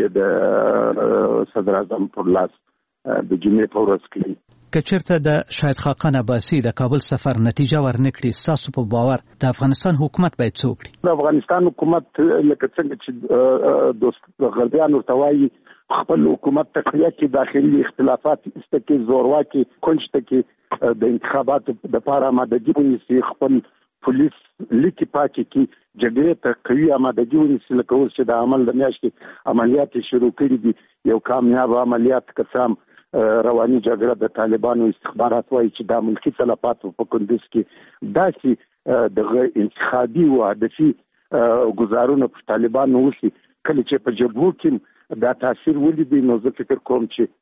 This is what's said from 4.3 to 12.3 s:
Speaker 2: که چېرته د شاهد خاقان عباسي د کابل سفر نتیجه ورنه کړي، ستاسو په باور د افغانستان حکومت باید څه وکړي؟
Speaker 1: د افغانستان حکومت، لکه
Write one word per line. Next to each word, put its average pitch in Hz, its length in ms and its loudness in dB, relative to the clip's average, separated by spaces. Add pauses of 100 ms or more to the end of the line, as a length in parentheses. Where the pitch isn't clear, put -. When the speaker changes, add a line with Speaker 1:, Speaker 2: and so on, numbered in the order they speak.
Speaker 2:
که 156 80 0
چېرته 185 380 -2
د 151 100 0 (200)
شاهد 139 280 -2
خاقان 143 380 -2
عباسي 127 460 -2
د 117 100 -2
کابل 131 260 -2
سفر 131 420 -2
نتیجه 120 400 0
ورنه 135 300 0
کړي، 127 200 -4
ستاسو 143 420 -4
په 131 120 -4
باور 120 360 0 (220)
د 135 40 0
افغانستان 135 500 0
حکومت 156 440 -2
باید 117 140 -2
څه - 120 -6
وکړي؟ - 260 -6 (120)
Speaker 1:
د 180 60 0
افغانستان 156 580 2
حکومت، 165 380 -2 (140)
لکه 151 480 2